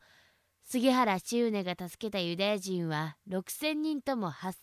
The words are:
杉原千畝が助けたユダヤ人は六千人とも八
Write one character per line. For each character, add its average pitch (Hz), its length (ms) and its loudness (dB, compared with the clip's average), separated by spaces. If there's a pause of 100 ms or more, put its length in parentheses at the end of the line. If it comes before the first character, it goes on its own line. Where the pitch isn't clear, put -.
(640)
杉 254 300 4
原 226 260 4
千 233 320 2
畝 202 140 0
が 180 240 -4
助 - 180 -8
け 214 40 -6
た 202 100 -2
ユ 170 160 0
ダ 196 80 0
ヤ 208 140 2
人 180 300 -2
は 156 280 -2 (100)
六 185 240 -4
千 302 320 -2
人 302 200 -2
と 269 140 -2
も 196 140 -2
八 185 220 -6 (100)